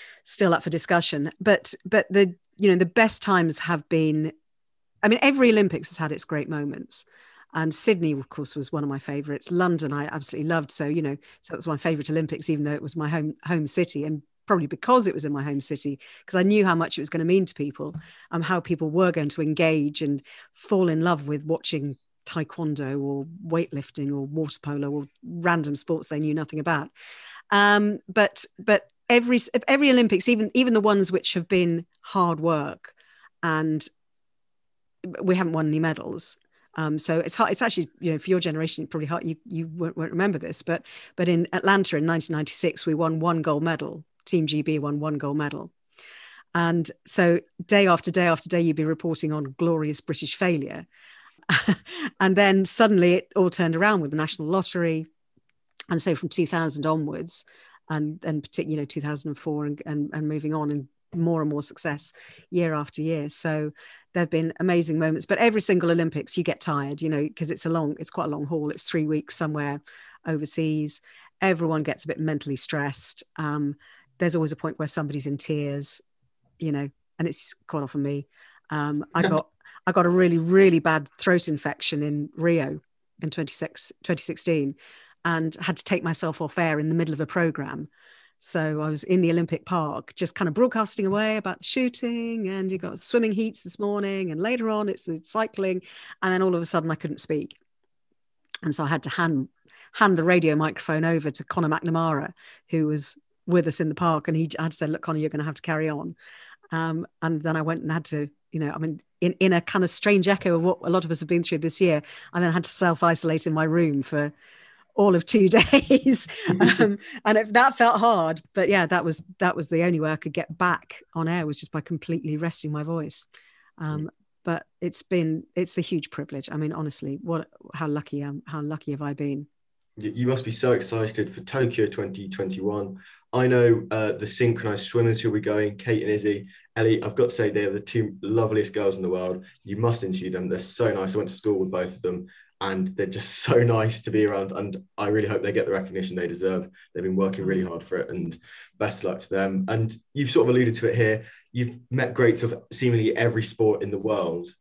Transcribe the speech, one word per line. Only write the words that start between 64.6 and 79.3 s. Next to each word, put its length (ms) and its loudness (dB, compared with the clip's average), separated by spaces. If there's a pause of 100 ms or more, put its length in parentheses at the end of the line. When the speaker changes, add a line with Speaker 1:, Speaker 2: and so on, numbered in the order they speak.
Speaker 1:
moments, 280 0
but 120 0
every 220 4
single 300 2
Olympics 460 0
you 80 0
get 160 -2
tired, 400 -4
you 80 -4
know, 260 0
'cause 160 -6
it's 160 -6
a 40 -2
long, 300 -2
it's 100 -12
quite 160 -4
a 40 -4
long 140 -4
haul. 260 -4
It's 120 -8
three 240 -2
weeks 300 -4
somewhere 440 -4 (460)
overseas. 760 -2 (400)
Everyone 420 0
gets 220 -6
a 40 -12
bit 100 -4
mentally 380 -4
stressed. 680 -4 (140)
Um, 400 -4 (420)
there's 180 0
always 160 0
a 40 -8
point 220 -6
where 100 -4
somebody's 380 -4
in 100 -4
tears, 640 -4 (580)
you 140 -2
know, 160 -4 (300)
and 100 0
it's 260 -10 (120)
quite 160 -4
often 200 -6
me. 240 -4 (440)
Um, 340 -2 (100)
I 80 6
Speaker 2:
Yeah. 80 6